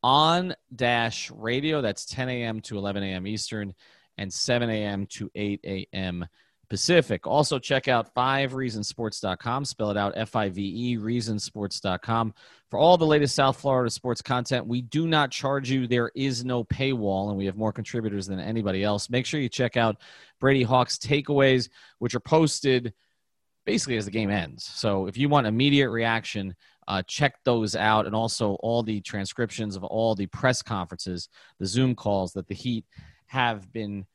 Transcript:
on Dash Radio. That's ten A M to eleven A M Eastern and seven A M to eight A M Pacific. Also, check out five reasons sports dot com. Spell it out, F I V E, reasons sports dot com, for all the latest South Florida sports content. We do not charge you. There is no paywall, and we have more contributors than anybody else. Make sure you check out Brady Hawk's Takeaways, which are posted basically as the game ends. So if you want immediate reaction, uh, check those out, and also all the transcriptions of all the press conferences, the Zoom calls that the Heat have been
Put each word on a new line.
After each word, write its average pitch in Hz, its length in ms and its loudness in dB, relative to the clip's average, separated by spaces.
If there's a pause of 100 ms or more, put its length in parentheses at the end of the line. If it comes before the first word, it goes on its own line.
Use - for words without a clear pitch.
on 160 520 4 (200)
Dash 120 560 0
Radio. 135 500 -2
That's 110 240 -4
ten 131 240 -6
A 123 140 -4
M 113 200 -4
to 107 140 -8
eleven 101 260 -4
A 95 120 -4
M 92 120 -6
Eastern 104 480 -6 (440)
and 98 120 -6
seven 120 380 0
A 110 160 -2
M 101 280 -4
to - 220 -10
eight 101 300 -4
A 95 300 -6
M 90 320 -4 (420)
Pacific. 127 580 2
Also, 143 320 2
check 131 300 0
out 117 240 2
five 131 400 2
reasons 117 340 -4
sports 113 320 -6
dot 95 200 -2
com. 127 260 -4
Spell 107 260 -2
it 101 60 0
out, 101 180 0
F 110 220 -4
I 104 140 2
V 101 400 -4
E, 120 80 0
reasons 110 440 -2
sports - 380 -6
dot 92 220 -2
com, 113 320 0 (340)
for 101 100 -4
all 170 200 8
the 160 80 4
latest 147 280 4
South 135 240 4
Florida 127 300 2
sports - 320 -4
content. 123 460 -2
We 123 160 -2
do 151 240 0
not 151 240 2
charge 135 400 -2
you. 131 160 2
There 117 280 2
is 127 300 -2
no 123 200 0
paywall, 104 680 0
and 98 80 -2
we 98 80 0
have 95 100 -2
more 107 160 0
contributors 104 540 -4
than 95 140 -4
anybody 98 420 -2
else. 104 260 0
Make 123 160 0
sure 151 160 -4
you 123 80 -2
check 123 300 0
out 113 180 4 (440)
Brady 135 240 4
Hawk's 123 340 2
Takeaways, 139 680 4 (320)
which 123 160 -2
are 117 40 -2
posted 135 720 2 (720)
basically 139 320 0
as 107 80 -2
the 101 60 -6
game 107 180 0
ends. 82 360 -4
So 98 420 -2
if 95 100 -8
you 139 120 2
want 143 180 4
immediate 135 420 4
reaction, 110 680 -2 (320)
uh, 95 180 0
check - 380 0
those 113 320 2
out, 107 300 4
and 104 80 -6
also 110 400 0
all 117 280 0
the 107 200 -4
transcriptions 104 720 -6
of 92 80 -8
all 110 320 0
the 98 100 -4
press - 360 0
conferences, 90 680 -6 (320)
the 95 60 -4
Zoom 123 280 2
calls 98 380 -2
that 92 160 -8
the 98 80 -6
Heat 117 280 -4 (440)
have 113 440 -2
been 101 320 -8 (100)